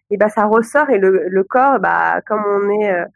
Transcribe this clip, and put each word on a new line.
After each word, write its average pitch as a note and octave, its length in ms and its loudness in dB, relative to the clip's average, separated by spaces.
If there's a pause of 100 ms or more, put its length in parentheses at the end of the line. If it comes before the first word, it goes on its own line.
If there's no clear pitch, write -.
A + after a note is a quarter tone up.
et G3+ 80 -2
ben, G#3 120 2
ça G#3+ 160 0
ressort A#3 440 0
et A#3 80 2
le, F#3+ 320 2
le F#3+ 140 0
corps, B3+ 360 2
bah, E3+ 460 -2
comme G#3+ 200 -4
on G3+ 360 -2
est, G#3 100 -2
euh, F3 140 -4 (100)